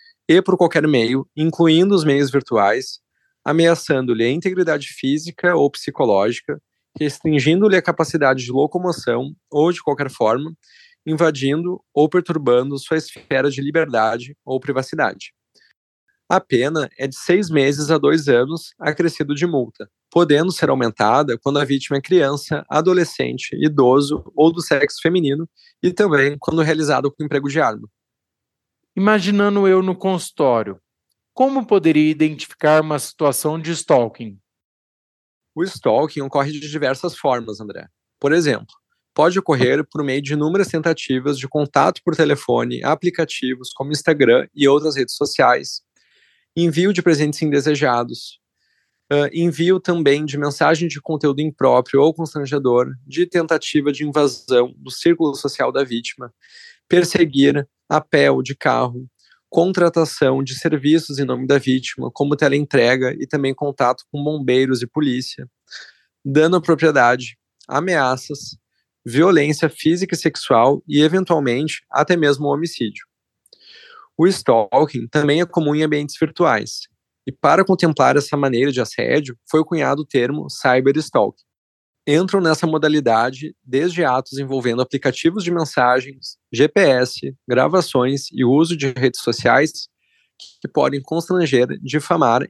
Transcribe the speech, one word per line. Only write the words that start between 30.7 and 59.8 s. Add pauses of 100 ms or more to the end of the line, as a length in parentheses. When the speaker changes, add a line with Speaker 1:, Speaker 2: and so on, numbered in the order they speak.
Speaker 2:
como
poderia
identificar
uma
situação
de
stalking? (1120)
Speaker 1:
O
stalking
ocorre
de
diversas
formas,
André. (320)
Por
exemplo, (400)
pode
ocorrer
por
meio
de
inúmeras
tentativas
de
contato
por
telefone,
aplicativos
como
Instagram
e
outras
redes
sociais, (760)
envio
de
presentes
indesejados, (720)
ah,
envio
também
de
mensagem
de
conteúdo
impróprio
ou
constrangedor, (140)
de
tentativa
de
invasão
do
círculo
social
da
vítima, (560)
perseguir (220)
a
pé
ou
de
carro, (420)
contratação